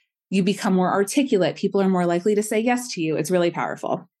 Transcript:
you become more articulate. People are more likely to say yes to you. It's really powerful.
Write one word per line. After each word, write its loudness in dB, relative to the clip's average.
you 2
become 0
more 2
articulate. 2
People 0
are 2
more 2
likely 0
to 0
say -2
yes -2
to -6
you. -2
It's -4
really 2
powerful. -6